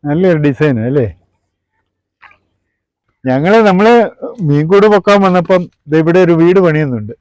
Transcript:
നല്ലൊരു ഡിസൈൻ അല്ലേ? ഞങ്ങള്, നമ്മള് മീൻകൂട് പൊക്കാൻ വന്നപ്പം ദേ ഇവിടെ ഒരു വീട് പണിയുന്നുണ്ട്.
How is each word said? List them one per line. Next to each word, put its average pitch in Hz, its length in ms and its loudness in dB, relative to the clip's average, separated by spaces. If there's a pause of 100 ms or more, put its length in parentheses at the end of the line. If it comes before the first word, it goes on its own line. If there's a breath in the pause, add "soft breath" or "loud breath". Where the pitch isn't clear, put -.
നല്ലൊരു 160 380 -2
ഡിസൈൻ 147 320 0 (120)
അല്ലേ? 131 180 -2 (2250)
ഞങ്ങള്, 151 300 0 (100)
നമ്മള് 202 240 2 (560)
മീൻകൂട് 165 440 2
പൊക്കാൻ 202 320 2
വന്നപ്പം 180 380 0 (280)
ദേ 151 120 0
ഇവിടെ 170 240 0
ഒരു 170 160 2
വീട് 180 240 2
പണിയുന്നുണ്ട്. 135 540 -4